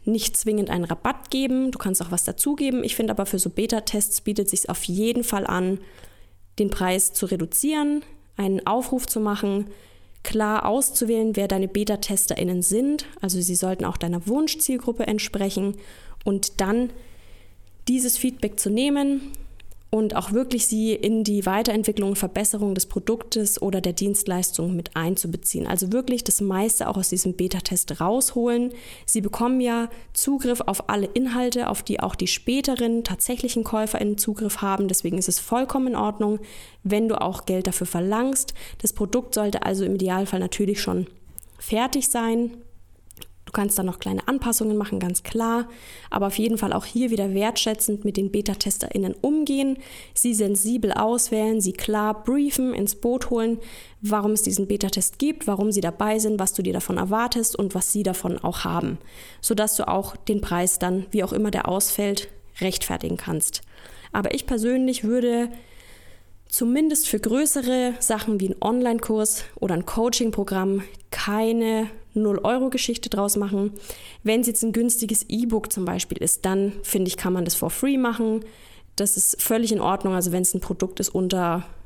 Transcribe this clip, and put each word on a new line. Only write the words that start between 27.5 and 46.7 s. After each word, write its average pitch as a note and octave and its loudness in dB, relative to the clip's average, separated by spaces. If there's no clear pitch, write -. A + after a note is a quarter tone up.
rausholen. A#3+ 2
Sie A3 2
bekommen A#3+ 2
ja A#3 0
Zugriff C4 0
auf - -2
alle G3+ 2
Inhalte, B3 0
auf - -2
die - -2
auch F#3+ -2
die F3+ 2
späteren A#3+ 0
tatsächlichen A#3 -2
KäuferInnen G#3+ 0
Zugriff G#3 -2
haben. G3 2
Deswegen F3 0
ist F#3 0
es F3+ 2
vollkommen C4 0
in A#3+ 0
Ordnung, G#3 0
wenn G#3+ 2
du - 0
auch - -4
Geld F#3 0
dafür F3+ 0
verlangst. G#3+ 0
Das G#3+ 0
Produkt A#3+ 0
sollte G#3 0
also G3 0
im F#3+ 0
Idealfall F#3 0
natürlich G3+ 0
schon F#3 0
fertig B3+ 0
sein. A#3 0
Du - -14
kannst G3+ 0
dann F#3 0
noch F3+ -4
kleine F#3+ -4
Anpassungen A3+ 0
machen, G3+ -2
ganz F3+ -2
klar. A#3 0
Aber G3 0
auf G3 -2
jeden A3 2
Fall G#3 0